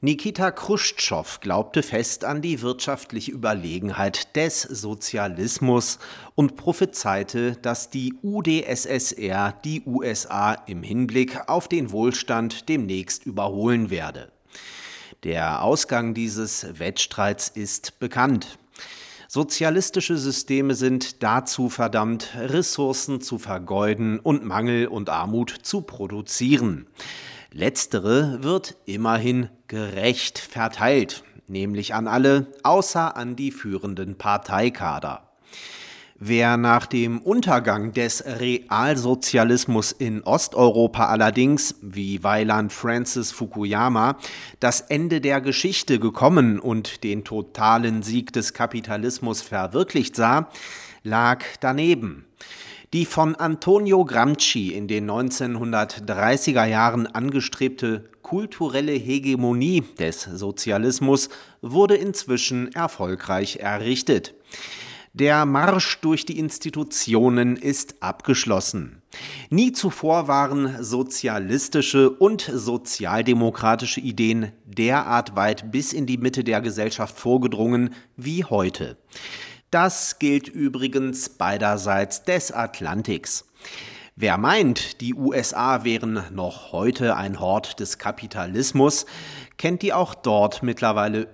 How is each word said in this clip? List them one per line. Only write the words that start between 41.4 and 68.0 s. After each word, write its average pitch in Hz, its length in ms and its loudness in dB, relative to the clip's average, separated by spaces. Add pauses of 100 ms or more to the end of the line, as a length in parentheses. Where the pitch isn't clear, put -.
wie 98 420 -6
Weiland 107 480 2
Francis 120 640 -4
Fukuyama, 113 840 0 (440)
das 147 180 4
Ende 160 400 0
der 139 220 2
Geschichte 139 580 0
gekommen 120 600 6
und 110 440 -4
den 104 220 -4
totalen 110 800 2
Sieg 120 280 -2
des 117 220 -2
Kapitalismus 113 880 -4
verwirklicht 120 720 -2
sah, 127 340 4 (520)
lag 120 420 2 (160)
daneben. 131 640 0 (680)
Die 165 120 2
von 160 300 2
Antonio 185 720 4
Gramsci 123 640 2
in 101 180 -6
den 104 200 -2
neunzehnhundertdreißiger 113 1600 0
Jahren 113 400 4
angestrebte 127 1040 -4 (120)
kulturelle 151 720 -2
Hegemonie 131 920 2 (160)
des 82 220 -2
Sozialismus 113 1080 0 (340)
wurde 190 340 6
inzwischen 127 800 -2
erfolgreich 98 840 -2
errichtet. 110 800 0 (800)
Der 147 300 4
Marsch 151 560 2
durch 156 240 2
die 160 140 -8
Institutionen 123 1160 2
ist - 460 -4